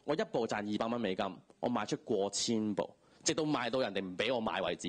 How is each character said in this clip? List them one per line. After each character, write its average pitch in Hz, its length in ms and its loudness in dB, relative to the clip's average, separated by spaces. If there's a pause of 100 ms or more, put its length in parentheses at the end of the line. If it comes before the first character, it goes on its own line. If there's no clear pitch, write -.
我 147 100 0
一 214 100 -2
部 117 240 0
賺 104 240 -2
二 107 60 0
百 113 80 2
蚊 120 120 0
美 101 160 0
金， 98 220 -2 (240)
我 - 80 0
賣 117 160 0
出 107 140 -2
過 101 320 0
千 107 440 0
部， - 140 -2 (340)
直 160 120 2
到 160 100 0
賣 131 240 2
到 131 120 2
人 113 140 0
哋 98 60 0
唔 92 160 -6
俾 107 180 2
我 117 60 2
賣 95 240 0
為 87 120 0
止 - 120 -6